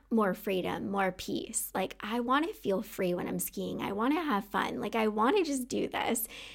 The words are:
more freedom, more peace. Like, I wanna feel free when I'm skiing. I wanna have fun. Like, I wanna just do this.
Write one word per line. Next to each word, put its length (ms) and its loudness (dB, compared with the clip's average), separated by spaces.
more 240 4
freedom, 560 -2
more 200 2
peace. 640 -4
Like, 260 -2
I 200 -2
wanna 320 2
feel 300 0
free 320 0
when 120 -2
I'm 120 -2
skiing. 420 -4
I 120 -4
wanna 280 2
have 240 0
fun. 340 -2
Like, 160 -4
I 140 4
wanna 360 4
just 220 -2
do 220 0
this. 400 -2